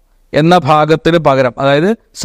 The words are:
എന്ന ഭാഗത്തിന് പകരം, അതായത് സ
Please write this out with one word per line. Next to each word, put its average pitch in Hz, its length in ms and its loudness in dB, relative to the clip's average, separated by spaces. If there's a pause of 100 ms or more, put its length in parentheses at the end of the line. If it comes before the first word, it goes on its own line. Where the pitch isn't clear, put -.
(340)
എന്ന 160 240 2
ഭാഗത്തിന് 156 680 0
പകരം, 131 340 0
അതായത് 143 280 0 (320)
സ - 40 -4